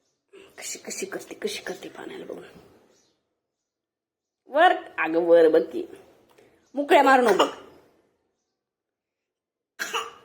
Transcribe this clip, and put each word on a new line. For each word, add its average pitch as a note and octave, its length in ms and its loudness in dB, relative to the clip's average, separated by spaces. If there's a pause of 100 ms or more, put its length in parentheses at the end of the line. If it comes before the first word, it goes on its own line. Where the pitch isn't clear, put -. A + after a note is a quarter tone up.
(580)
कशी, - 220 -14
कशी - 260 -12
करते, - 280 -14
कशी - 300 -10
करते - 260 -14
पाण्याला - 360 -18
बघून. - 180 -16 (2000)
वर, D#4+ 260 2 (240)
अगं D#3+ 260 -2
वर E3 260 6
बघ D#3+ 120 4
की, - 260 -8 (880)
मुकळ्या C#4+ 300 4
मारू C4+ 180 4
नको A3 120 2
बघ - 160 0 (2750)